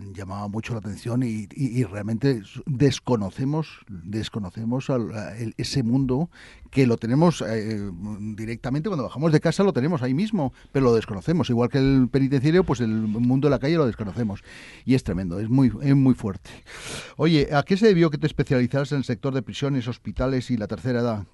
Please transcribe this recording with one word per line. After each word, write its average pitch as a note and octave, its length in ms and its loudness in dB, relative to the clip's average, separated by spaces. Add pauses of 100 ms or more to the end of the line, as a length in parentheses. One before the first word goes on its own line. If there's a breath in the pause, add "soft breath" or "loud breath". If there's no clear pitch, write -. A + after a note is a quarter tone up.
(140)
llamaba G2+ 340 -10
mucho A2 260 -6
la A2 60 -6
atención A#2 440 -4
y, G#2+ 320 -4
y, B2+ 240 -2
y B2+ 40 2
realmente G#2+ 580 -2 (260)
desconocemos, C3 1120 0 (100)
desconocemos G#2+ 1000 -6
al, A#2 240 -2
a G#2 220 -10
el, A2+ 220 -8
ese C3 260 -2
mundo B2+ 460 0 (400 loud breath)
que C3+ 180 4
lo A2+ 100 4
tenemos, C#3 480 2
eh, G#2+ 440 -4 (460)
directamente A#2+ 520 -6
cuando E3 160 -2
bajamos D3 300 0
de D3+ 80 6
casa, E3+ 220 2
lo G3 100 4
tenemos C3 300 0
ahí C3 100 0
mismo, F3 400 0 (180 soft breath)
pero C3+ 140 2
lo A#2 100 6
desconocemos. A2+ 540 0
Igual A#2+ 200 2
que C#3 100 0
el C3+ 300 6
penitenciario, C#3 540 4
pues E3 160 -2
el A#2 120 0
mundo A#2 560 2
de C#3+ 40 4
la B2 80 2
calle D3 180 0
lo D3 100 4
desconocemos. G#2 540 -4 (440 loud breath)
Y B2 80 4
es C3 100 4
tremendo, F2+ 360 -4
es A2 100 -4
muy, B2+ 220 6 (100)
es C#3 140 4
muy C3 180 6
fuerte. - 360 -6 (680 loud breath)
Oye, D3+ 360 2
¿a C#3+ 100 2
qué F#3+ 140 2
se A3+ 100 4
debió E3+ 220 6
que D3 100 -4
te D3+ 80 0
especializaras C3+ 640 0
en C#3+ 80 0
el A#2+ 60 -2
sector C3 280 -4
de C3 80 -2
prisiones, B2+ 460 -4
hospitales B2+ 640 -4
y B2 60 -2
la G#2 100 -4
tercera A#2+ 340 -4
edad? A2 220 -2 (100)